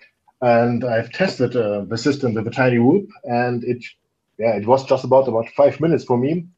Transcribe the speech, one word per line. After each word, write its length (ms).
and 460
I've 260
tested, 460
uh, 240
the 160
system 360
with 140
a 40
tiny 280
whoop, 300
and 400
it, 180
yeah, 160
it 100
was 200
just 180
about, 240
about 220
five 320
minutes 240
for 120
me 300